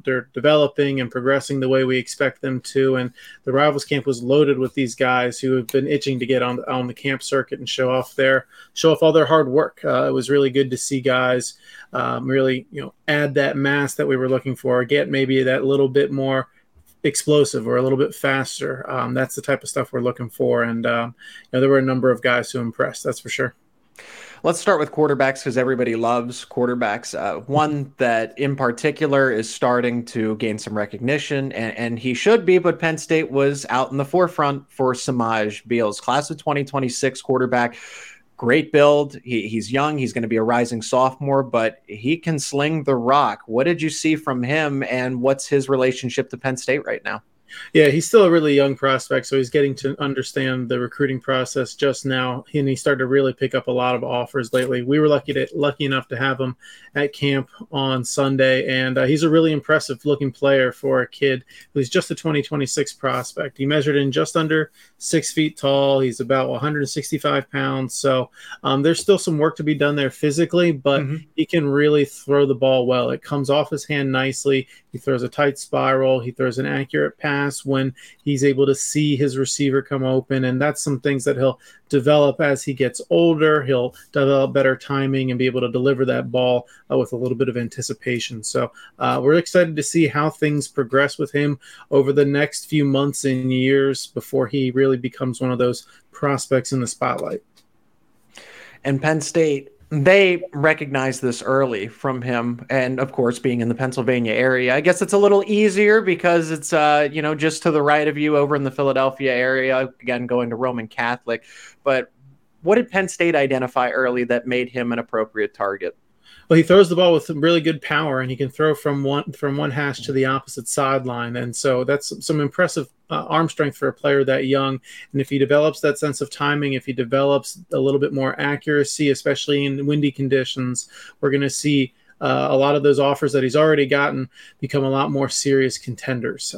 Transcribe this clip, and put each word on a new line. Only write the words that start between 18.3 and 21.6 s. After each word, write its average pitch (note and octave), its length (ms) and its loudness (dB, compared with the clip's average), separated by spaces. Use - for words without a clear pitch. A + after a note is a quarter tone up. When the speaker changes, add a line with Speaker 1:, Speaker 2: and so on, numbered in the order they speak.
Speaker 1:
Um, B2 240 -4
that's C3 220 -2
the C#3 80 -10
type C3+ 180 -2
of - 80 -14
stuff - 240 -6
we're B2 80 -4
looking B2 260 -4
for. B2 360 0
And, A#2 240 -4
um, A#2 260 -2
you - 100 -20
know, B2+ 60 0
there C3+ 100 4